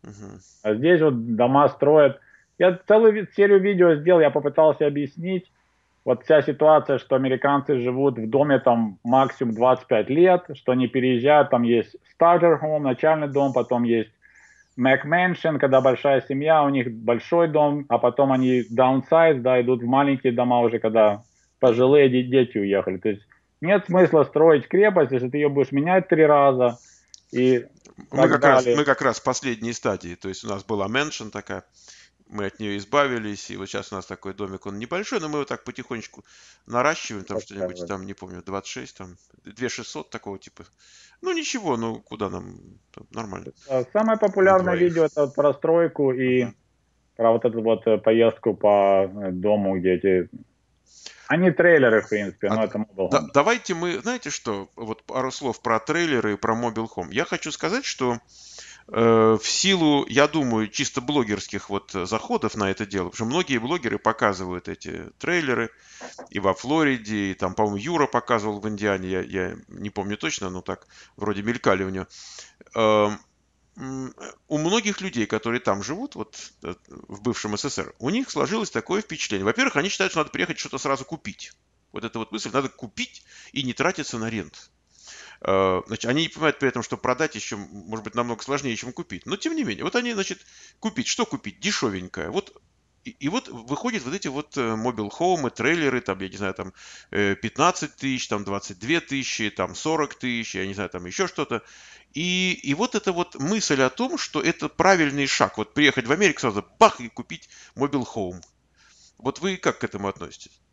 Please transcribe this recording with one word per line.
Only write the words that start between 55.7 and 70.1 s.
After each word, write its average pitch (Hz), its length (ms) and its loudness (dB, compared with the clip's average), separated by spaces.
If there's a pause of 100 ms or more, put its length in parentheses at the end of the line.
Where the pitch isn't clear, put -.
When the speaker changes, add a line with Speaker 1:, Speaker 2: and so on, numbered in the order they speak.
Speaker 1:
трейлеры 147 540 -2
и 98 40 -6
про 113 180 -2
mobile 113 400 -4
home. 87 160 -8
Я 131 140 -2
хочу 165 260 -8
сказать, 196 340 -6
что, 123 320 -4 (720)
э, 113 500 4
в - 60 -6
силу, 160 640 2
я 139 180 2
думаю, 123 420 -2
чисто - 320 -6
блогерских 110 680 -4
вот, 98 260 -8
э, 90 100 -4
заходов 110 500 -4
на 101 160 -2
это 104 140 -6
дело, 98 240 -6
потому - 60 -16
что 113 100 -6
многие 139 340 -2
блогеры 120 400 -4
показывают 92 680 -2
эти 85 420 -12 (100)
трейлеры 131 500 -4 (600)
и - 100 -8
во 95 140 0
Флориде, 113 800 -2
и - 40 -6
там, 92 200 -6
по-моему, 104 220 0
Юра 156 300 -2
показывал 107 540 -2
в 107 80 -8
Индиане, 98 400 -4
я, 92 120 -4
я 90 340 -6 (140)
не 90 220 -12
помню 101 260 -8